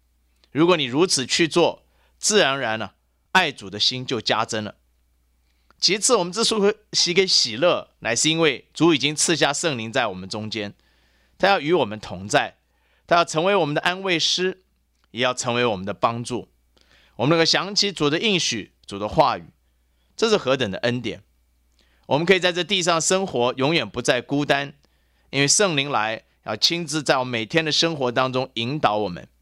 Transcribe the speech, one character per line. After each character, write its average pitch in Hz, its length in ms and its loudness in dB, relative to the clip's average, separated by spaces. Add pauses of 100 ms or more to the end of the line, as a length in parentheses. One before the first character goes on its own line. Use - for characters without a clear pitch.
(520)
如 156 140 2
果 180 100 6
你 151 80 0
如 135 220 2
此 139 180 0
去 165 240 0
做， 156 380 2 (320)
自 208 220 2
然 139 120 4
而 139 80 -2
然 113 180 -2
呢， 104 120 -8 (420)
爱 185 180 4
主 104 200 -12
的 104 100 -6
心 127 240 -2
就 123 160 -2
加 110 240 0
增 113 180 -6
了。 101 120 -10 (1040)
其 196 200 0
次， 233 180 2
我 185 80 2
们 180 60 -6
之 208 140 -2
所 202 260 2
以 - 560 0
喜 120 300 0
乐， 139 440 0
乃 110 140 0
是 120 140 0
因 160 120 0
为 147 340 0
主 170 200 4
已 143 40 0
经 143 180 -2
赐 - 180 0
下 143 200 2
圣 147 240 -2
灵 113 120 -6
在 120 160 0
我 101 80 -4
们 92 140 -12
中 107 220 -8
间， 104 240 -8 (640)
他 185 100 2
要 196 100 4
与 151 140 -2
我 165 120 4
们 107 160 -10
同 95 260 -12
在， 110 300 0 (500)
他 170 100 2
要 170 80 4
成 160 200 -2
为 202 100 2
我 180 120 4
们 147 80 -4
的 156 80 -2
安 180 180 -2
慰 185 180 0
师， 180 440 -2 (480)
也 110 120 -6
要 127 120 2
成 120 200 -4
为 123 120 2
我 110 100 2
们 92 80 -8
的 101 80 -6
帮 117 320 -2
助。 113 240 -8 (680)
我 113 100 0
们 143 40 4
能 165 80 4
够 165 60 4
想 160 300 0
起 202 180 0
主 151 160 0
的 151 100 0
应 202 220 0
许， - 320 -6 (140)
主 101 120 -10
的 104 80 -4
话 127 300 2
语， 87 80 -12 (720)
这 226 140 0
是 208 80 2
何 131 180 0
等 120 140 0
的 92 80 -6
恩 120 240 -2
典！ 95 200 -10 (840)
我 131 100 0
们 156 80 0
可 190 100 4
以 185 60 0
在 180 100 2
这 175 140 -2
地 190 180 -2
上 165 160 2
生 190 280 0
活， 123 320 0
永 139 160 2
远 139 120 0
不 113 140 -10
再 123 220 0
孤 143 240 -2
单， 143 260 -2 (560)
因 143 140 -2
为 143 40 2
圣 175 300 2
灵 139 140 -2
来， 110 340 -2 (200)
要 107 120 -6
亲 170 300 -2
自 151 160 -4
在 139 160 2
我 127 60 -2
们 127 80 -8
每 113 120 -2
天 160 180 0
的 156 80 -2
生 165 240 0
活 135 160 -2
当 131 220 0
中 127 220 -2
引 120 240 -4
导 107 180 0
我 104 120 -2
们。 85 200 -12 (140)